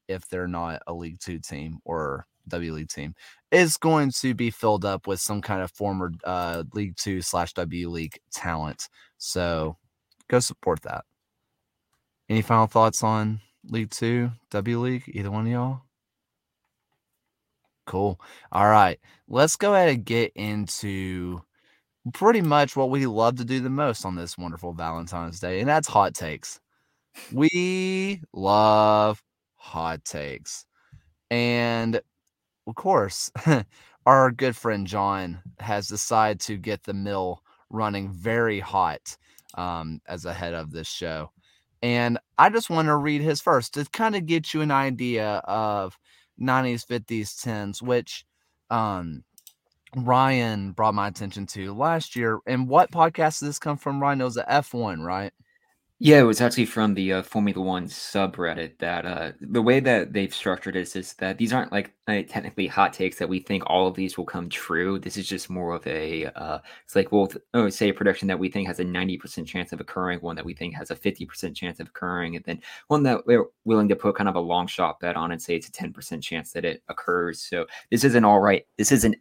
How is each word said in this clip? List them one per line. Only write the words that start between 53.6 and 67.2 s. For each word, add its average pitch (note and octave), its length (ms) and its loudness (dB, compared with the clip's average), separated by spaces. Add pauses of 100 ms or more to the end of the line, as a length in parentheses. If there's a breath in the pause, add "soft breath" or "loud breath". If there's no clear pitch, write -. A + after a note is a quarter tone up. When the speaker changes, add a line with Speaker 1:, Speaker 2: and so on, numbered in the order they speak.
Speaker 1:
come D3 160 -4
from, C#3 240 -4
Ryan? C#3 220 2
It - 20 0
was B2 100 -2
the A#2 160 -4
F C#3 240 0
one, G2+ 280 -4
right? F#2+ 300 -4 (680)
Speaker 2:
Yeah, D3 180 12
it C3 60 12
was A2 160 4
actually A#2+ 260 4
from G#2+ 280 2
the, F#2+ 180 0
uh, F#2+ 100 0
Formula G2+ 400 -2
One F#2 240 -2
subreddit E2+ 920 -4
that, E2+ 280 -4
uh, E2 340 -6
the A2+ 220 0
way B2 160 6
that A#2+ 340 2
they've F#2+ 220 -2
structured F#2 400 -4
this F2+ 220 -4
is F#2 180 -10
that F#2+ 240 -6
these A2+ 140 0
aren't, B2 180 0
like, G2+ 240 -4 (140)
uh, G#2 200 0
technically F#2+ 380 -6
hot F#2+ 260 2
takes F#2 260 -4
that E2+ 100 -4
we F#2 100 -2
think F#2 300 -4
all F#2 180 4
of F#2 80 0
these F#2 240 -4
will F2+ 60 -4
come F2 260 -8
true. F2+ 480 -2
This - 180 -10
is G2 100 -8
just F#2+ 220 -8
more F2+ 240 -6
of E2+ 140 -8
a, D#2 480 -6
uh, D2+ 240 -8 (260 loud breath)
it's - 120 -4
like, - 160 2
we'll G2+ 160 4